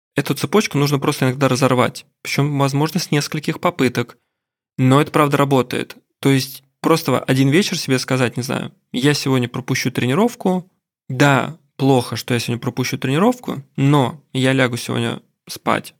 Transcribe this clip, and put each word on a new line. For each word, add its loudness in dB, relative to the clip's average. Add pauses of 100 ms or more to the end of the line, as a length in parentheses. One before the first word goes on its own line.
(160)
Эту -2
цепочку 0
нужно 0
просто -2
иногда 0
разорвать, 0 (160)
причём, -2
возможно, 0
с -8
нескольких -4
попыток. -2 (580)
Но 4
это 0
правда 2
работает. 0 (240)
То 2
есть 0 (160)
просто 0
в 2
один 2
вечер 2
себе 0
сказать, -2
не -4
знаю, -6 (200)
«Я 2
сегодня 0
пропущу -4
тренировку. -2 (380)
Да, 2 (180)
плохо, 2
что -4
я 0
сегодня -4
пропущу -4
тренировку, -2 (140)
но 2 (100)
я 0
лягу 0
сегодня -4 (260)
спать -4